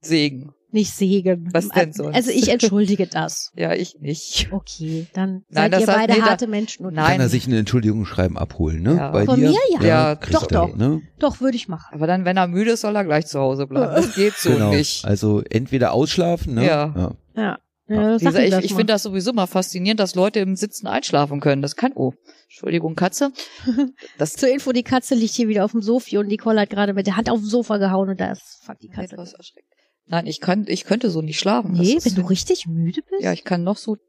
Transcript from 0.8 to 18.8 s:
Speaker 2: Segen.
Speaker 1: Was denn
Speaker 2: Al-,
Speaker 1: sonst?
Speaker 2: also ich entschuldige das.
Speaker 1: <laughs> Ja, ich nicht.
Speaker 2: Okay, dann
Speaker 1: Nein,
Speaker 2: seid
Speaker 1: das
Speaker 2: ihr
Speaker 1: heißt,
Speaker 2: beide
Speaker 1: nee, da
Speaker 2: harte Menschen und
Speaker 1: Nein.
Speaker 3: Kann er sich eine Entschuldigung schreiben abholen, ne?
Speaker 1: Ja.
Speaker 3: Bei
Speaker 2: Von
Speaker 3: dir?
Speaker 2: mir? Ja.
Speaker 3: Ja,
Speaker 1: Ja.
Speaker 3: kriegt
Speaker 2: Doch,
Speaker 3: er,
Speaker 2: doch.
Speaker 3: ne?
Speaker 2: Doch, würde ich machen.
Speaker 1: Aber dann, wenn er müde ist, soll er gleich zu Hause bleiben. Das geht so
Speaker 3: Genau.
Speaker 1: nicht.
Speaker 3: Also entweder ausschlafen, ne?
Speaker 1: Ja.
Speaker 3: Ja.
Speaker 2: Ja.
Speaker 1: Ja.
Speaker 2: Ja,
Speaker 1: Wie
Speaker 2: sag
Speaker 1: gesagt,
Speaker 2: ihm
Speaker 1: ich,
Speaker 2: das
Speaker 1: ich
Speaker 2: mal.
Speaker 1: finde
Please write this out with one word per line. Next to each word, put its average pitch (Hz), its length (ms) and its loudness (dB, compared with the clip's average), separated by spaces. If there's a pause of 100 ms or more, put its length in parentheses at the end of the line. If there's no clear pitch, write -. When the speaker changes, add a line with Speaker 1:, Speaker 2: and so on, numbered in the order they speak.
Speaker 2:
Segen. 185 600 0
Speaker 1:
Was 170 160 0
denn 180 180 2
Speaker 2:
Al-, 156 60 -12
Speaker 1:
sonst? 147 220 -4
Speaker 2:
also 240 140 2
ich 214 200 2
entschuldige 202 580 2
das. 160 460 -6
Speaker 1:
<laughs> - 20 -20
Ja, 165 180 -2
ich 175 280 -4
nicht. - 500 -6
Speaker 2:
Okay, 165 640 -8
dann 190 360 -4
Speaker 1:
Nein, 156 220 0
Speaker 2:
seid - 20 0
Speaker 1:
das 190 80 4
Speaker 2:
ihr 220 60 4
Speaker 1:
heißt, 202 100 4
Speaker 2:
beide 226 160 2
Speaker 1:
nee, 220 60 6
da 226 60 4
Speaker 2:
harte 214 220 4
Menschen 208 380 -4
und 180 80 -6
Speaker 1:
Nein. 156 200 2
Speaker 3:
Kann 139 80 0
er 123 80 2
sich 120 180 0
eine 123 100 2
Entschuldigung 107 480 0
schreiben 92 320 -2
abholen, 80 460 -4
ne? 131 140 2
Speaker 1:
Ja. 143 140 -2
Speaker 3:
Bei 101 140 2
Speaker 2:
Von 254 140 4
Speaker 3:
dir? 262 120 4
Speaker 2:
mir? 392 80 4 (120)
Ja. 311 100 0
Speaker 3:
Ja, - 60 4
Speaker 1:
Ja. 156 280 4
Speaker 3:
kriegt - 200 -4
Speaker 2:
Doch, - 80 2
Speaker 3:
er, - 240 0
Speaker 2:
doch. - 80 -8
Speaker 3:
ne? 147 260 0 (180)
Speaker 2:
Doch, 294 200 0
würde 254 160 0
ich 233 140 -8
machen. 165 260 -10
Speaker 1:
Aber 151 100 -2
dann, 180 200 0
wenn 180 100 0
er 185 120 2
müde 196 240 0
ist, 226 100 -2
soll 214 160 -2
er 202 80 -2
gleich 151 220 0
zu 139 120 -6
Hause 135 260 0
bleiben. 226 300 -2
Das 254 180 2
geht 202 200 2
so - 180 0
Speaker 3:
Genau. 104 200 4
Speaker 1:
nicht. - 340 0
Speaker 3:
Also 104 440 2
entweder 123 440 0
ausschlafen, 170 640 0
ne? 113 120 2
Speaker 1:
Ja. 151 280 0
Speaker 3:
Ja. 90 200 -2 (200)
Speaker 2:
Ja. 220 60 -4
Speaker 1:
Ja. 208 160 -4 (320)
Speaker 2:
Ja, 214 300 2
Speaker 1:
Wie - 60 -2
Speaker 2:
sag 269 80 4
Speaker 1:
gesagt, - 60 2
Speaker 2:
ihm 254 40 6
Speaker 1:
ich, 196 80 4
Speaker 2:
das 185 140 2
Speaker 1:
ich 202 60 -4
Speaker 2:
mal. 196 80 -2
Speaker 1:
finde 220 140 2